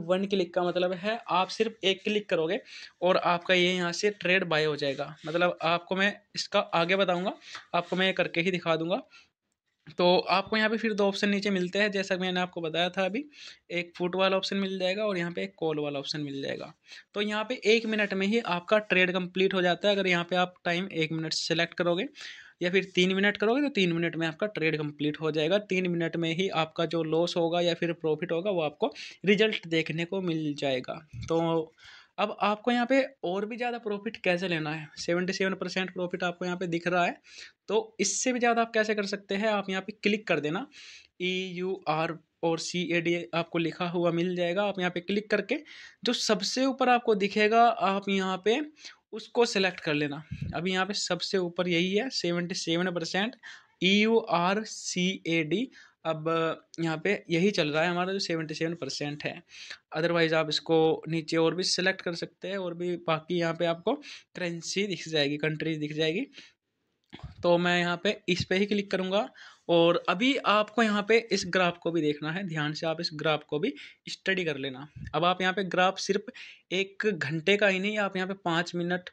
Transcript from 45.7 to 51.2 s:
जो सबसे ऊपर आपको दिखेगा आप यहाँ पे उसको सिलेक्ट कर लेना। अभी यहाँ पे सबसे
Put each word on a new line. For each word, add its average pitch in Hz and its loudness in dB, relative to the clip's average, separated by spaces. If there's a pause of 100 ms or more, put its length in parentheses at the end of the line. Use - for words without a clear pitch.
जो 247 2
सबसे 220 0
ऊपर 262 2
आपको 240 4
दिखेगा 214 4
आप 196 2
यहाँ 190 0
पे 233 2 (520)
उसको 220 0
सिलेक्ट 190 0
कर 156 0
लेना। 147 -2 (320)
अभी 180 -2
यहाँ 185 0
पे 202 -4
सबसे - -2